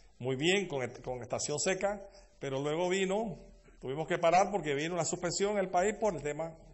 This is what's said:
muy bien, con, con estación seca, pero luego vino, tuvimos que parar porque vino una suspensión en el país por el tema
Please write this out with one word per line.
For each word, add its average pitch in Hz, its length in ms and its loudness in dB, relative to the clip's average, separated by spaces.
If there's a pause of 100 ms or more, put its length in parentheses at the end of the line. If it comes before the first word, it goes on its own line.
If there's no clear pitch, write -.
(200)
muy 131 160 0
bien, 175 320 2
con, 131 200 -2 (160)
con 123 200 -6
estación 135 340 -2
seca, 190 420 0 (400)
pero 135 220 -2
luego 160 280 0
vino, 190 500 0 (420)
tuvimos 147 260 -4
que 170 120 0
parar 175 320 6
porque 151 240 -2
vino 156 180 -2
una 170 100 0
suspensión 185 500 0
en 208 40 0
el 190 120 0
país 185 260 2
por 208 180 0
el 143 80 -8
tema 147 340 -6 (180)